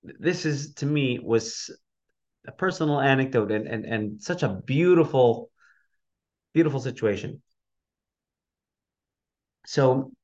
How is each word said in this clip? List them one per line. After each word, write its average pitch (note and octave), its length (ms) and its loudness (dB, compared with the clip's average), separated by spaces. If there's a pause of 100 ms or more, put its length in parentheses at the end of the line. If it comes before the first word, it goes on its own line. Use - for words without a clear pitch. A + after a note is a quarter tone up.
This - 420 -4
is, C#3+ 280 -4
to - 120 -6
me, C#3 320 0
was - 500 -2 (800)
a - 60 -18
personal D#3+ 480 -2
anecdote C3 500 2
and, G#2+ 160 -2
and, A2+ 180 -8
and G#2+ 380 -6
such F3 220 -4
a B2 40 0
beautiful, C#3 1000 2 (1000)
beautiful D3+ 260 2
situation. A2+ 640 -4 (2250)
So C3+ 460 2 (120)